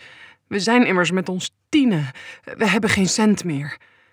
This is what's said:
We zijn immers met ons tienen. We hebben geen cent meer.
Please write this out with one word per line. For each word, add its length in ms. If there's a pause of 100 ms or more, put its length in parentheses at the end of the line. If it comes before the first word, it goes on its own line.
(460)
We 140
zijn 260
immers 240
met 180
ons 220 (180)
tienen. 420 (320)
We 260
hebben 220
geen 180
cent 360
meer. 320 (360)